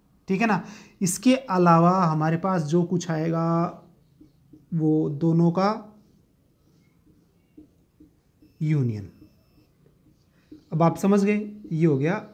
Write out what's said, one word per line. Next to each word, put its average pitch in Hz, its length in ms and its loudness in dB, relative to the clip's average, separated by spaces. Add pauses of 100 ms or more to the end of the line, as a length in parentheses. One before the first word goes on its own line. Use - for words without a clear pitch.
(280)
ठीक 190 140 -2
है 233 60 2
ना? 196 160 -2 (380)
इसके 254 340 2
अलावा 175 560 4 (120)
हमारे 160 340 0
पास 185 260 -2
जो 165 200 0
कुछ 170 280 -4
आएगा 165 680 -2 (920)
वो 156 380 0
दोनों 165 400 2
का 202 400 -2 (2750)
यूनियन। 120 480 -2 (1600)
अब 160 100 0
आप 165 140 2
समझ 196 260 2
गए, 208 140 2 (340)
ये 165 140 0
हो 147 120 4
गया 165 240 -2 (120)